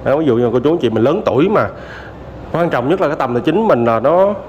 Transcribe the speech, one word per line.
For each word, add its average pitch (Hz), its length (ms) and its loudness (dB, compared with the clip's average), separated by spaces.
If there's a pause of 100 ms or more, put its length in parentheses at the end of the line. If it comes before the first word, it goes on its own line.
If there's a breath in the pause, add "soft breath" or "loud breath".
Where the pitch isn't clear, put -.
Đó, 131 140 2
ví 160 80 0
dụ 123 100 2
như 120 180 2
cô 127 60 2
chú 139 120 0
anh 170 60 0
chị 123 120 0
mình 110 140 0
lớn 160 220 2
tuổi 147 240 2
mà, 147 180 2 (840 loud breath)
quan 165 180 0
trọng 131 200 -2
nhất 190 120 2
là 165 60 0
cái 147 100 -2
tầm 123 160 -2
tài 120 80 0
chính 202 260 0
mình 123 180 2
là 113 140 2
nó 180 340 2 (160)